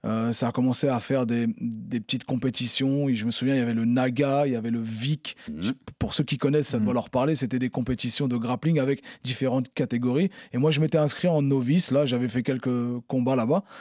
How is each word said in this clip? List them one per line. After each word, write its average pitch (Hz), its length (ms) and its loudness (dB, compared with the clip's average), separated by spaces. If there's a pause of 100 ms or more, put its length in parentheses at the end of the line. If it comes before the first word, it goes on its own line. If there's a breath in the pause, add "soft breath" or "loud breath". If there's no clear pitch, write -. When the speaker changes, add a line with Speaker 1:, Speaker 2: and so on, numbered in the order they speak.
Speaker 1:
Euh, 113 280 -2
ça 120 160 -2
a - 20 -4
commencé 127 360 0
à 123 120 2
faire 131 260 0
des, 117 220 0 (120)
des 117 400 -6
petites - 260 -4
compétitions. 135 840 0
Et 123 60 2
je 107 100 -4
me 120 60 0
souviens, 135 240 0
il - 20 2
y 127 60 2
avait 117 100 0
le 113 120 0
Naga, 131 600 2
il 131 80 0
y - 20 0
avait 113 140 -4
le 117 100 0
Vic. 113 560 -4 (140 loud breath)
Speaker 2:
Mhm. 76 140 -8
Speaker 1:
Je, 110 80 0 (260)
pour - 160 -4
ceux 151 100 0
qui 135 140 -2
connaissent, 147 300 2
ça 131 100 -2
doit 107 120 2
Speaker 3:
Mhm. 123 40 0
Speaker 1:
leur 117 160 -2
parler. 139 240 2
C'était 131 240 -2
des 123 140 -2
compétitions 127 560 -2
de 120 100 0
grappling 127 400 0
avec 135 240 0 (220 loud breath)
différentes 127 500 -2
catégories. 127 560 0 (240 loud breath)
Et 123 60 -2
moi, 151 100 4
je 147 100 2
m'étais 156 200 2
inscrit 151 280 0
en 156 140 4
novice. 139 480 2
Là, 139 160 4
j'avais 123 240 0
fait 120 140 -2
quelques 123 640 -2
combats 131 280 0
là-bas. 127 280 2 (180 loud breath)